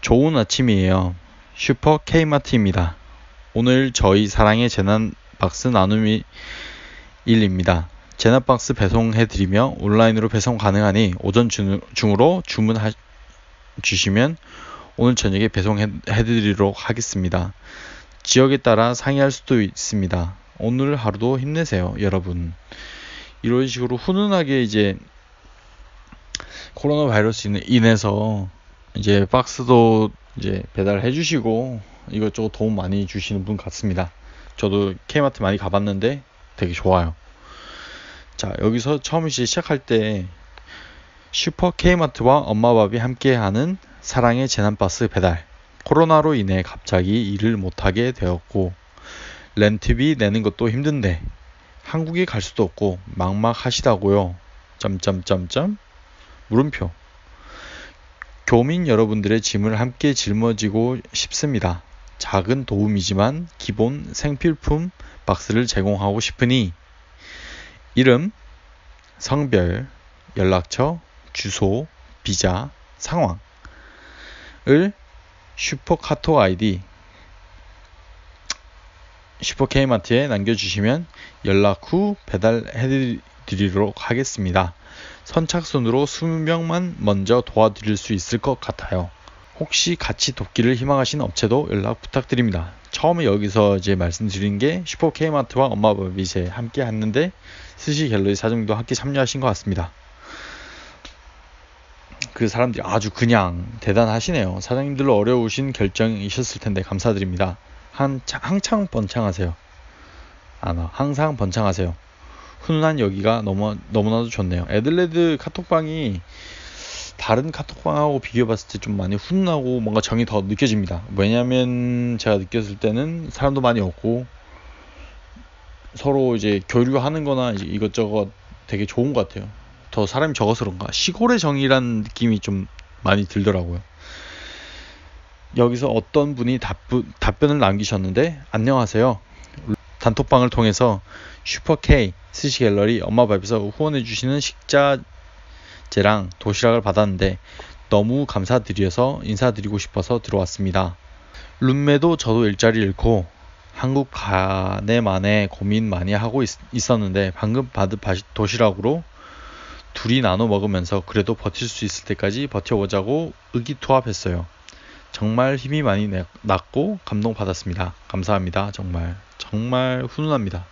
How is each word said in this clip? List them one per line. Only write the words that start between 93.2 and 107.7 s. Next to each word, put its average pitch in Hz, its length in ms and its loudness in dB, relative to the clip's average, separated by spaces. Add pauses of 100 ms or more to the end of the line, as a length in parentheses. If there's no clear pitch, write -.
여기서 104 520 4
이제 95 180 0
말씀드린 95 640 -2
게 156 280 0
슈퍼 - 260 -2
K마트와 143 560 0
엄마밥이 101 540 0
이제 92 260 -2
함께 117 380 -6
했는데 110 460 0 (460)
스시 151 320 -2
갤러리 101 260 2
사장님도 110 400 -2
함께 117 200 -4
참여하신 135 460 -2
것 131 60 0
같습니다. 90 440 -2 (2500)
그 113 140 0
사람들이 117 380 -2
아주 101 260 -2
그냥 95 540 2 (140)
대단하시네요. 110 800 0
사장님들 139 500 -2
어려우신 120 640 2
결정이셨을 107 840 -2
텐데 95 220 -4
감사드립니다. 95 760 -2 (360)